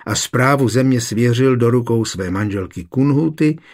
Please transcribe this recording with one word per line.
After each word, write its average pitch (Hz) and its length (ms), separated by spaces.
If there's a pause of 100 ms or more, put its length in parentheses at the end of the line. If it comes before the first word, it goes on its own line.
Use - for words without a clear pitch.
a 104 100
správu 131 540
země 127 320
svěřil 120 540
do 117 140
rukou 117 360
své 90 260
manželky 95 580
Kunhuty 151 680 (160)